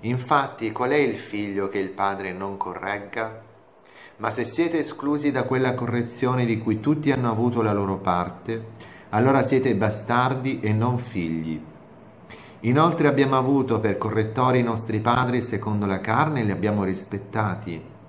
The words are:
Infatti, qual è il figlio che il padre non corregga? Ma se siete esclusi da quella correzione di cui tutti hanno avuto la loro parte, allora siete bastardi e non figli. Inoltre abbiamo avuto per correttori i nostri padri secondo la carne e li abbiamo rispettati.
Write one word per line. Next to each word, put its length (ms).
Infatti, 720
qual 180
è 60
il 180
figlio 540
che 80
il 140
padre 420
non 240
corregga? 840
Ma 140
se 120
siete 360
esclusi 520
da 120
quella 320
correzione 720
di 120
cui 240
tutti 280
hanno 220
avuto 300
la 100
loro 280
parte, 680
allora 320
siete 320
bastardi 840
e 140
non 240
figli. 600
Inoltre 460
abbiamo 300
avuto 420
per 180
correttori 600
i 40
nostri 360
padri 420
secondo 440
la 160
carne 400
e 20
li 80
abbiamo 320
rispettati. 1120